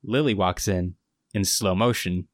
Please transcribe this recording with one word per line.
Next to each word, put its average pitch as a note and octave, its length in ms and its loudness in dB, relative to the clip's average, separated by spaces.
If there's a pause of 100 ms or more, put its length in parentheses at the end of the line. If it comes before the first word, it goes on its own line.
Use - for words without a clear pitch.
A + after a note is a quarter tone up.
Lily B2+ 320 2
walks F2+ 320 0
in, F2+ 280 -2 (380)
in G2+ 120 0
slow F#2+ 280 0
motion. F#2+ 600 0